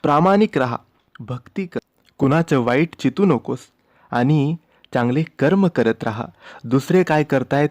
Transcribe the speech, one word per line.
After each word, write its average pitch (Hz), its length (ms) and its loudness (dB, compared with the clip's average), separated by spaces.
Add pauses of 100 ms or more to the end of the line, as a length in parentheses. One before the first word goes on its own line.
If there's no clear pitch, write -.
प्रामाणिक 180 560 2
राहा, 123 180 -2 (440)
भक्ती 123 460 -10
कर, - 120 -10 (400)
कुणाचं 147 400 2
वाईट 127 400 0
चितू 135 260 -2
नकोस 131 340 -2 (520)
आणि 143 460 0 (380)
चांगले 123 280 0 (160)
कर्म 190 280 2
करत 113 380 0
राहा. 113 200 -6 (400)
दुसरे 139 380 0
काय 156 220 0
करतायत 139 460 -2